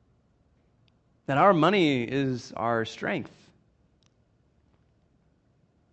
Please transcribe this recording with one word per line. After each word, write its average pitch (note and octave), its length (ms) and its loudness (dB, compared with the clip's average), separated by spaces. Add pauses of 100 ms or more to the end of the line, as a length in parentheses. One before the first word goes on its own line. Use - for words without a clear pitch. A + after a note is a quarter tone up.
(1300)
That C#3 140 -2
our F#3+ 120 6
money D#3+ 520 2
is B2+ 520 -4
our A2+ 300 -2
strength. C#3+ 460 -8 (2500)